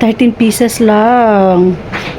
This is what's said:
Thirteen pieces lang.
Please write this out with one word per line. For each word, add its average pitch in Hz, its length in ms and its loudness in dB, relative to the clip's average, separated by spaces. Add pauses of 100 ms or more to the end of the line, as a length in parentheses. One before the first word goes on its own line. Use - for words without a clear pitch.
Thirteen 233 320 0
pieces 226 480 -2
lang. 208 960 2 (420)